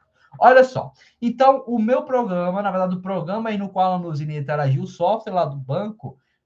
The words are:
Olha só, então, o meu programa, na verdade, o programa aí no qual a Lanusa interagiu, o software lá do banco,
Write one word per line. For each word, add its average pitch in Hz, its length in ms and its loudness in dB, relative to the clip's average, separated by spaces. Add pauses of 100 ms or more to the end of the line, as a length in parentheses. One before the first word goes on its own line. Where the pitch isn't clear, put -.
(380)
Olha 254 240 8
só, 170 300 -2 (280)
então, 262 460 2
o 233 100 -2
meu 254 280 0
programa, 190 580 -2
na 202 80 -2
verdade, 185 240 -2
o 180 80 -8
programa 190 460 -6
aí 208 100 -4
no 196 100 -6
qual 185 180 0
a 185 100 0
Lanusa 165 260 -6
interagiu, 147 600 -2
o - 20 -8
software - 460 -4
lá 175 120 0
do 143 120 -6
banco, 151 600 -8 (300)